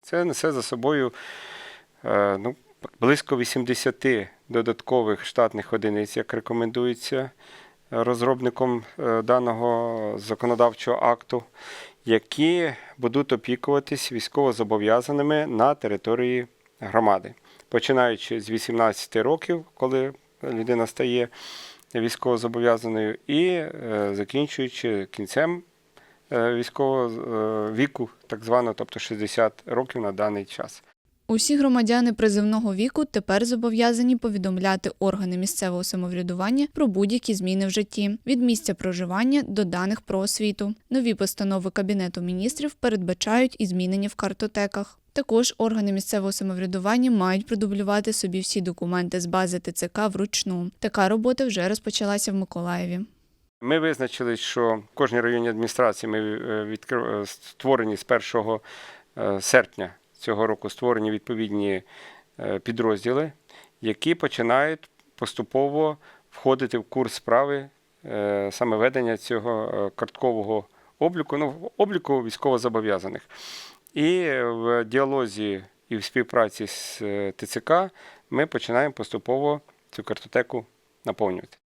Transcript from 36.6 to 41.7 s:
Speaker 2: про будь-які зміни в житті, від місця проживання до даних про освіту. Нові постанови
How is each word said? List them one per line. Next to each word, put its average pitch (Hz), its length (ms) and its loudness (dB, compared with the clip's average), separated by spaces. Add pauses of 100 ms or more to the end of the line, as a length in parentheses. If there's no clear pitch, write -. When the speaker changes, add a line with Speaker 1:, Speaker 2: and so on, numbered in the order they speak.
Speaker 2:
про 302 140 2
будь-які 202 480 2
зміни 190 320 0
в 190 40 0
житті, 202 560 -2
від 247 160 2
місця 226 320 0
проживання 185 680 0
до 196 220 0
даних 180 360 -2
про 196 180 -2
освіту. 202 560 -2 (160)
Нові 240 240 2
постанови 190 560 -2